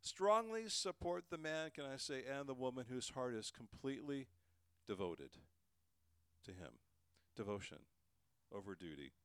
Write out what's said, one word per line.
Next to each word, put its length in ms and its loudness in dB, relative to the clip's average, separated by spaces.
strongly 640 6
support 600 0
the 80 -2
man," 320 0
can 160 -6
I 120 -4
say, 280 -2
"and 240 -2
the 60 2
woman 320 2
whose 220 -2
heart 260 2
is 160 -2
completely 760 -4
devoted 500 -2
to 100 -12
him." 260 -12
Devotion 500 -4
over 220 -6
duty. 400 -8